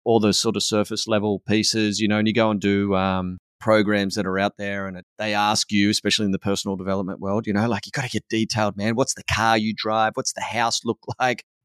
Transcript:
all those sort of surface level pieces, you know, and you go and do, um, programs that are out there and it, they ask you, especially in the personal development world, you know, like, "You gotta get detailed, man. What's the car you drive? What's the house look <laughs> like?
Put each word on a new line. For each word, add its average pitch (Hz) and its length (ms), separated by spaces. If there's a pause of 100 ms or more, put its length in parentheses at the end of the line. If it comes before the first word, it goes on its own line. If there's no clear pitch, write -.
all 113 160
those 104 180
sort 104 200
of 98 60
surface 107 440
level 104 400
pieces, 107 520
you 107 80
know, 104 100
and 107 100
you 107 60
go 110 180
and 101 80
do, 101 360
um, 95 420 (220)
programs 104 560
that 98 120
are 92 100
out 98 200
there 101 280
and 92 120
it, 90 80 (120)
they 107 160
ask 104 380
you, 101 180
especially 107 360
in 98 60
the 95 80
personal 98 360
development 95 440
world, 101 280
you 104 60
know, 107 140
like, 104 180
"You - 60
gotta 127 180
get - 200
detailed, 107 460
man. 107 200
What's 131 180
the - 100
car 113 340
you 110 160
drive? 110 420
What's - 180
the - 80
house 117 420
look 117 240
<laughs> - 120
like? 123 240 (220)